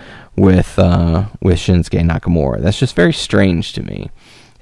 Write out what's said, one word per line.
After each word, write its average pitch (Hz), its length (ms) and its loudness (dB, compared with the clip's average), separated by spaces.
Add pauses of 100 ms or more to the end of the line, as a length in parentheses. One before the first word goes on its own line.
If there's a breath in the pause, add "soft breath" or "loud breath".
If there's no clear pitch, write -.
(340 loud breath)
with, 92 440 2
uh, 87 460 2 (180)
with 90 160 2
Shinsuke 87 480 0
Nakamura. 78 540 -2
That's 95 180 0
just - 160 -2
very 170 180 2
strange 95 600 -2
to - 100 -10
me. 50 280 -12 (520 soft breath)